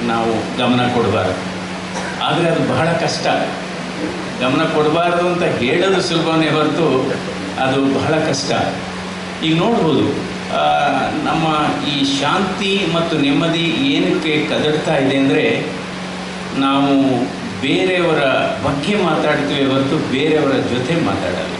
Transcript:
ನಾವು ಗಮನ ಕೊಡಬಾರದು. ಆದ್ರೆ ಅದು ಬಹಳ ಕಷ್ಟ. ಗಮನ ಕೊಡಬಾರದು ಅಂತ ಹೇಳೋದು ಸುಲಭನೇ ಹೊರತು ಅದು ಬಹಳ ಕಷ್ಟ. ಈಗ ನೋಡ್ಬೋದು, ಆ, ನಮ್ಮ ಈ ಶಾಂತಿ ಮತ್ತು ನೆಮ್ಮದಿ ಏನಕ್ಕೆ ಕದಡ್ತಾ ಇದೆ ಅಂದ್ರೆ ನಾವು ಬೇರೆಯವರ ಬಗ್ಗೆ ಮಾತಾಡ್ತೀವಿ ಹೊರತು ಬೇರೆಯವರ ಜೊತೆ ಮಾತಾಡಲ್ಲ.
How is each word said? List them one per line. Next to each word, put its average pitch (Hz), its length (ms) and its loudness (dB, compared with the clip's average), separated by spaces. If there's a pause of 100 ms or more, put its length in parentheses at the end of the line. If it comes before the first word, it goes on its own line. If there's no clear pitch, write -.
ನಾವು 113 520 -2
ಗಮನ 123 300 2
ಕೊಡಬಾರದು. 101 600 0 (760)
ಆದ್ರೆ 151 240 2
ಅದು 147 200 0
ಬಹಳ 160 240 0
ಕಷ್ಟ. - 340 -2 (1120)
ಗಮನ 139 240 2
ಕೊಡಬಾರದು 165 640 2
ಅಂತ 175 140 0
ಹೇಳೋದು 165 600 2
ಸುಲಭನೇ 160 460 2
ಹೊರತು 151 640 2 (480)
ಅದು 135 340 2
ಬಹಳ 139 200 0
ಕಷ್ಟ. 151 380 -2 (920)
ಈಗ 160 120 2
ನೋಡ್ಬೋದು, 180 760 2 (260)
ಆ, 147 320 2 (220)
ನಮ್ಮ 151 640 0 (140)
ಈ 139 320 0
ಶಾಂತಿ 190 760 0
ಮತ್ತು 160 240 0
ನೆಮ್ಮದಿ 160 460 2 (300)
ಏನಕ್ಕೆ 160 520 0
ಕದಡ್ತಾ 151 500 0
ಇದೆ 135 200 2
ಅಂದ್ರೆ - 500 2 (920)
ನಾವು 139 680 2 (380)
ಬೇರೆಯವರ 175 580 2 (460)
ಬಗ್ಗೆ 160 360 0
ಮಾತಾಡ್ತೀವಿ 143 680 0
ಹೊರತು 135 420 0
ಬೇರೆಯವರ 147 400 2
ಜೊತೆ 127 520 0
ಮಾತಾಡಲ್ಲ. 90 560 -4